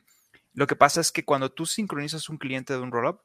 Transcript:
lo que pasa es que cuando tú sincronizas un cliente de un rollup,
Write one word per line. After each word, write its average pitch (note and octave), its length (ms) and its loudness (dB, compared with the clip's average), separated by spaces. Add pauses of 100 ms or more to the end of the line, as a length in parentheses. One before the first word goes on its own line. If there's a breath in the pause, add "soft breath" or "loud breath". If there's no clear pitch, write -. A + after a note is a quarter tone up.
(520 soft breath)
lo C#3+ 160 0
que C#3+ 80 -2
pasa C#3+ 240 6
es D#3+ 140 2
que D#3+ 100 -4
cuando C3+ 300 0
tú E3 120 -8
sincronizas D#3 640 -6
un D#3 100 -10
cliente C3 360 -6
de B2+ 60 -2
un B2+ 120 -8
rollup, B2 340 -2